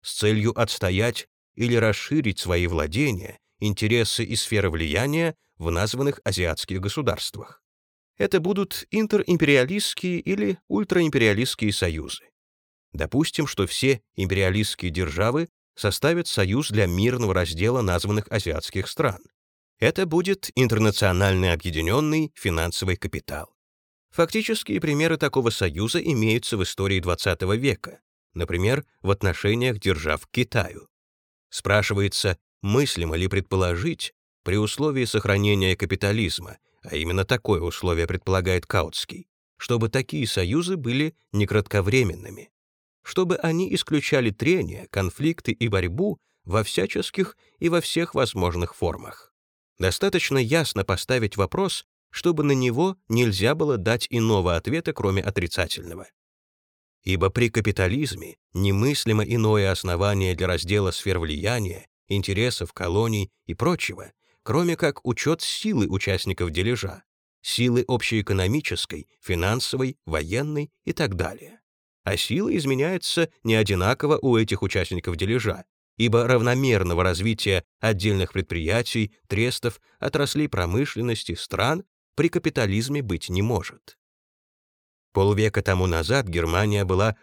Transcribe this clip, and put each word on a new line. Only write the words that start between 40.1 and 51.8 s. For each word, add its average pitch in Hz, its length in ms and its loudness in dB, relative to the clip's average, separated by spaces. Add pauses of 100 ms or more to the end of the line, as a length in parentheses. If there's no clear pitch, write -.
союзы 147 500 -2
были 139 400 -2 (160)
не 101 140 2
кратковременными, 101 1040 0 (520)
чтобы 180 340 0
они 165 380 -2
исключали 143 540 0
трения, 113 640 -2
конфликты 135 600 -2
и 113 160 -2
борьбу 98 500 -2 (260)
во 101 200 0
всяческих - 720 -2 (220)
и 170 100 0
во 170 100 4
всех 170 340 -2
возможных 90 600 0
формах. - 580 -6 (460)
Достаточно 147 580 0
ясно 131 480 0
поставить 104 540 -2
вопрос — 175 480 -2 (280)